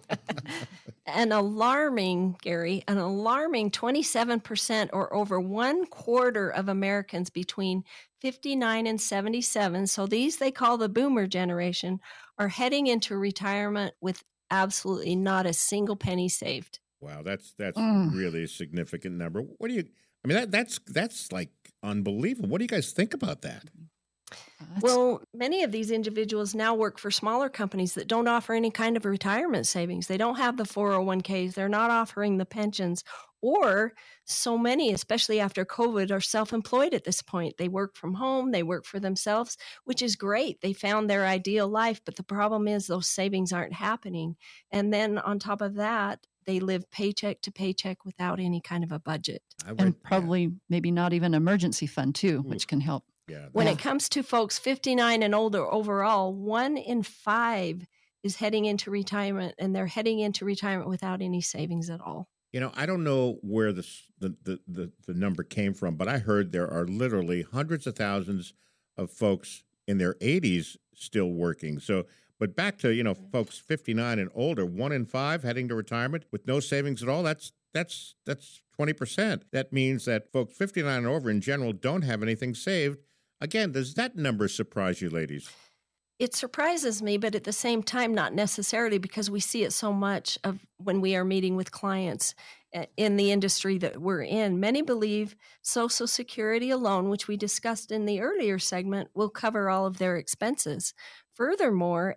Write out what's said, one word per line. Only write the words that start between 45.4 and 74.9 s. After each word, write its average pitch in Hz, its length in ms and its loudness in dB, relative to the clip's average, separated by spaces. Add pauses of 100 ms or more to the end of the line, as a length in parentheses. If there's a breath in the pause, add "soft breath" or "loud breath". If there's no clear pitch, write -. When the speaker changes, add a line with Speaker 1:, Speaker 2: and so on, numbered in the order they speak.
Speaker 2:
top 208 200 -4
of 202 140 -2
that, 208 520 -2 (200)
they 190 140 0
live 185 300 -2
paycheck 202 520 -2
to 196 100 -10
paycheck 190 520 -4
without 180 360 -4
any 175 200 0
kind 175 220 -4
of 170 100 -4
a 151 60 -4
budget. 156 440 -6 (240)
Speaker 1:
I - 40 -10
read 113 100 0
Speaker 3:
And 190 140 6
Speaker 1:
that. - 80 -18
Speaker 3:
probably 175 500 2 (160)
maybe 175 220 2
not 175 220 2
even 170 220 4
emergency 170 520 4
fund, 139 280 0
too, 170 320 2
Speaker 1:
Ooh. - 20 -6
Speaker 3:
which 113 200 -4
can 143 120 2
help. 139 240 -2 (240)
Speaker 1:
Yeah, 147 240 -12
Speaker 2:
When 208 140 4
Speaker 3:
Yeah. 202 80 4
Speaker 2:
it 143 40 -2
comes 277 320 0
to 269 140 0
folks 226 340 2
fifty-nine 247 640 2
and 208 140 4
older 208 360 2
overall, 196 640 2
one 226 420 0
in 233 280 -2
five 208 840 0 (380)
is 196 120 -2
heading 214 280 2
into 208 260 0
retirement, 196 680 -2
and 190 160 0
they're 190 120 0
heading 220 320 0
into 208 260 -2
retirement 196 460 -2
without 185 320 -4
any 180 180 -2
savings 170 480 -4
at 165 120 -8
all. 80 280 -10 (240)
Speaker 1:
You 131 60 -4
know, 127 160 -4
I 135 100 -2
don't 175 200 0
know 131 380 2
where 107 300 2
the 90 100 -4
s-, - 260 -18 (100)
the, 95 240 -4
the, 92 240 -6
the, 87 260 -8 (140)
the 90 80 -6
number 90 300 0
came 101 280 0
from, 87 220 -2
but 90 140 -2
I 135 100 0
heard 101 320 2
there 87 180 0
are 85 160 0
literally 92 580 0
hundreds 143 440 -4
of 113 80 -4
thousands 101 580 -2 (440)
of 92 160 -4
folks - 500 0 (240)
in 101 120 2
their 90 220 2
eighties 110 560 2 (160)
still 92 380 -2
working. 82 480 -2
So, 92 280 -2 (340 soft breath)
but 104 160 -2
back 196 220 0
to, 117 140 4
you 117 120 2
know, 101 100 2
Speaker 2:
Mm-hmm. - 160 -12
Speaker 1:
folks 117 260 -2
fifty-nine 117 640 -2
and 92 160 -2
older, 120 320 0
one 104 240 -2